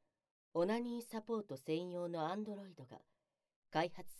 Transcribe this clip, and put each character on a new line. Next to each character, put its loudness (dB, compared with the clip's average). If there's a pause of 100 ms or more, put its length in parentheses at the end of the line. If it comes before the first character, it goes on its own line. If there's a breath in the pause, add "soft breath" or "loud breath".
(540)
オ 6
ナ 4
ニ -2
ー -4
サ -6
ポ 0
ー -4
ト -6
専 0
用 -2
の 2
ア 0
ン -2
ド -4
ロ -10
イ -16
ド -14
が -16 (720)
開 4
発 -10